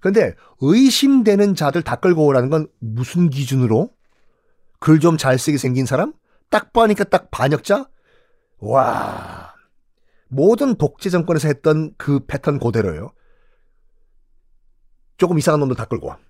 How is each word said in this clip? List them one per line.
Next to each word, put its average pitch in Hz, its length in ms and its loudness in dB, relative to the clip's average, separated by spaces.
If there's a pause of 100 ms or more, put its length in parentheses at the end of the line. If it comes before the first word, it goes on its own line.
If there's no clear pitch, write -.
근데 196 340 0 (260)
의심되는 214 920 4
자들 151 280 -2
다 - 140 -6
끌고 170 300 2
오라는 131 240 2
건 156 180 -2 (100)
무슨 127 520 -2
기준으로? 131 600 0 (880)
글 156 200 4
좀 160 200 2
잘 131 200 0
쓰게 147 200 -2
생긴 127 260 -2
사람? 143 300 -2 (340)
딱 - 240 -2
보니까 214 320 2
딱 - 260 -2
반역자? 147 560 -2 (760)
와. - 920 -4 (760)
모든 220 480 2
독재 - 340 -4
정권에서 165 380 0
했던 156 500 0
그 139 280 -2
패턴 143 320 -4
그대로예요. 101 520 -4 (2000)
"조금 175 200 0
이상한 151 220 0
놈들 131 160 -2
다 - 80 -10
끌고 - 220 -8
와." - 120 -14 (100)